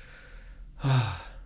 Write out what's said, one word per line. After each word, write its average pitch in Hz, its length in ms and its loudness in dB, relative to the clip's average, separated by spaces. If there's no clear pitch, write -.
<sighs> 120 360 6